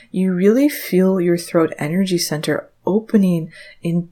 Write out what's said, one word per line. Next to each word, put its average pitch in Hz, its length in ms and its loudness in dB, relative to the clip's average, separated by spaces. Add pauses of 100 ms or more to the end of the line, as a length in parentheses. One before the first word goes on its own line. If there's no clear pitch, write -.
you 185 240 -2
really 214 340 4
feel 190 540 0
your 175 160 2
throat 165 400 -2
energy 180 400 0
center 156 540 -4 (160)
opening 185 640 0 (320)
in 170 280 -2